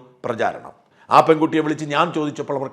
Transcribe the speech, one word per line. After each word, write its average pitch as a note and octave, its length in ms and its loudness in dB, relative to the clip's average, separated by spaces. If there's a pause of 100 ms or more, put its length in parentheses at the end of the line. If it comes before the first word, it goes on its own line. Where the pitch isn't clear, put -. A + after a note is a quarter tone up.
(240)
പ്രചാരണം. G#2+ 480 -2 (380)
ആ C3+ 100 4
പെൺകുട്ടിയെ D#3 460 4
വിളിച്ച് D3+ 180 -2
ഞാൻ D3+ 280 0
ചോദിച്ചപ്പോൾ D3 460 -4
അവർ C3 140 -4